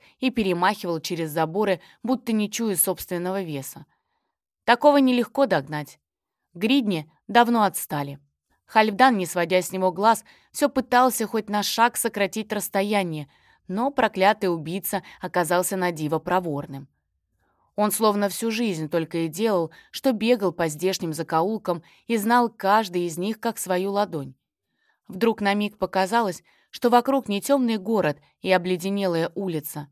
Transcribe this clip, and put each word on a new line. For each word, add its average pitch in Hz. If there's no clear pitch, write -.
и 254
перемахивал 185
через 160
заборы, 170
будто 240
не 214
чуя 214
собственного 180
веса. 147
Такого 285
нелегко 254
догнать. 151
Гридни 202
давно 233
отстали. 143
Хальфдан, 220
не 180
сводя 175
с 170
него 185
глаз, 208
все 285
пытался 254
хоть 214
на 208
шаг 233
сократить 214
расстояние, 196
но 233
проклятый 208
убийца 170
оказался 180
на 180
диво 156
проворным. 147
Он 208
словно 208
всю 226
жизнь 190
только 165
и 165
делал, 175
что -
бегал 208
по 170
здешним 165
закоулкам 170
и 233
знал 233
каждый 190
из 165
них 208
как 226
свою 185
ладонь. 165
Вдруг 214
на 202
миг 208
показалось, 190
что -
вокруг 247
не 202
темный 247
город 185
и 185
обледенелая 180
улица, 156